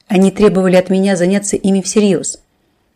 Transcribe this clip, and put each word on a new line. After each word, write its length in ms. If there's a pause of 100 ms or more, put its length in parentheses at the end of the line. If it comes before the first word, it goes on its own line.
Они 220
требовали 460
от 140
меня 260
заняться 400
ими 260
всерьёз. 600 (540)